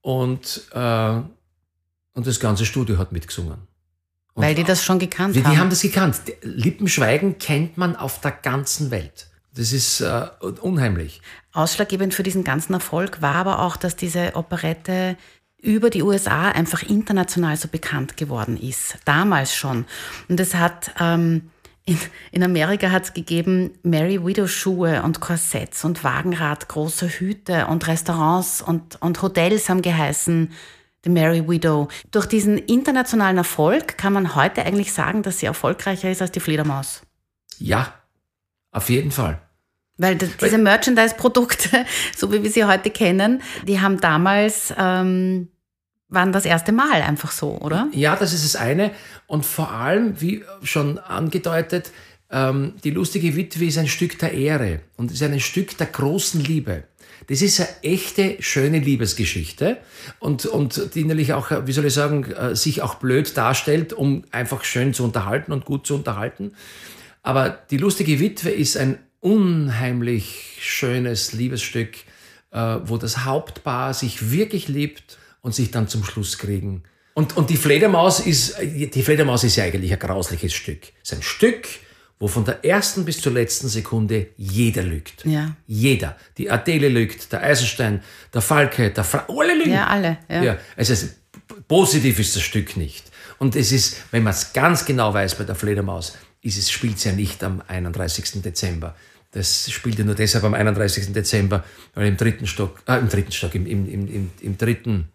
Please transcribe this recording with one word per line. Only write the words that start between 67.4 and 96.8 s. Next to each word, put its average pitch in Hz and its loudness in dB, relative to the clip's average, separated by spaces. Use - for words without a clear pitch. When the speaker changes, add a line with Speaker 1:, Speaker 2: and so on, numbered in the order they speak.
Speaker 1:
die 143 0
lustige 151 2
Witwe 180 0
ist 180 0
ein 135 0
unheimlich 127 0
schönes 123 -2
Liebesstück, 117 -4
äh, 113 -2
wo 113 -2
das 117 -4
Hauptpaar 131 -4
sich 113 -4
wirklich 202 0
liebt 147 -6
und 117 -6
sich 120 0
dann 110 0
zum 110 -2
Schluss 98 -6
kriegen. 98 -4
Und, - 0
und 160 2
die 156 2
Fledermaus 175 6
ist, - 0
die 143 -2
Fledermaus 139 4
ist 113 4
ja 104 2
eigentlich 92 0
ein 92 -2
grausliches 92 -4
Stück. - -8
Es - -8
ist - -8
ein - -8
Stück, - 0
wo 104 -4
von 104 0
der - -4
ersten 190 2
bis 156 -4
zur 135 0
letzten 123 0
Sekunde 110 -2
jeder 104 0
lügt. 82 -6
Speaker 2:
Ja. 156 -2
Speaker 1:
Jeder. 110 0
Die - -2
Adele 143 2
lügt, 117 0
der 92 -4
Eisenstein, 120 0
der 117 0
Falke, 135 2
der 98 -2
Fra-, - -2
alle 320 2
lügen. 311 4
Speaker 2:
Ja, 196 2
alle, 170 0
ja. 160 0
Speaker 1:
Ja, 117 0
also 120 2
es 90 0
ist, - -12
positiv 135 4
ist - 0
das 90 -2
Stück - -4
nicht. - -8
Und 131 2
es 127 2
ist, - 2
wenn 117 2
man's 104 -2
ganz 160 4
genau 117 2
weiß 95 0
bei 131 -8
der 101 -6
Fledermaus, 98 -4
ist 101 -4
es, 98 0
spielt's 107 -2